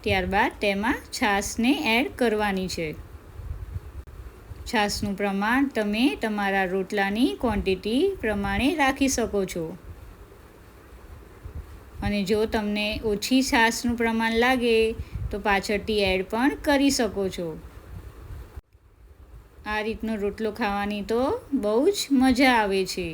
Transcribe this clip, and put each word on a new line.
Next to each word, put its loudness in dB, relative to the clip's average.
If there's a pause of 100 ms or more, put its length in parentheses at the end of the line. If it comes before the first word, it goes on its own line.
ત્યારબાદ 2
તેમાં 0 (120)
છાશને 2 (280)
એડ -2
કરવાની 0
છે. -6 (1800)
છાશનું 0
પ્રમાણ 2
તમે 0
તમારા 0
રોટલાની 0 (100)
ક્વોન્ટિટી 0
પ્રમાણે 0
રાખી 2
શકો 0
છો -6 (2500)
અને 0
જો 2
તમને -2 (200)
ઓછી 2
છાશનું 2
પ્રમાણ 0
લાગે 2 (360)
તો -6
પાછળથી 0
એડ 2
પણ 2
કરી 4
શકો 0
છો. -6 (2250)
આ -2
રીતનો -2
રોટલો -2
ખાવાની -2
તો 0 (340)
બહુ 2
જ -2
મજા 6
આવે 2
છે. -6